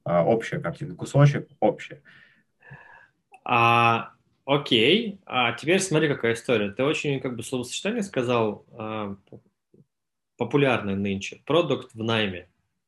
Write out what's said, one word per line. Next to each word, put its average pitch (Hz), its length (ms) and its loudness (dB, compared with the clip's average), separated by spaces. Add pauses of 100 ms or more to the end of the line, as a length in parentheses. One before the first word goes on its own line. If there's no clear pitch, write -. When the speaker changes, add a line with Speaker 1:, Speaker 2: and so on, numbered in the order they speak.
Speaker 1:
а, 87 220 2
общая - 340 0
картина, - 360 -8
кусочек, 143 520 2 (140)
общее. - 400 -2 (1400)
Speaker 2:
А, 117 680 4 (340)
окей. 143 800 2
А 120 280 -2
теперь 165 260 0
смотри, 156 300 0
какая 117 240 0
история. 110 380 0
Ты 127 120 -4
очень, 147 380 -2
как 127 160 -8
бы, 117 60 -12
словосочетание 185 600 -6
сказал, 120 680 -2
а, 110 420 -8 (140)
п-, 117 100 -20 (1000)
популярное 113 580 0
нынче. 98 500 -6
Продукт 139 500 -2
в 113 80 -8
найме. 107 460 -2 (380)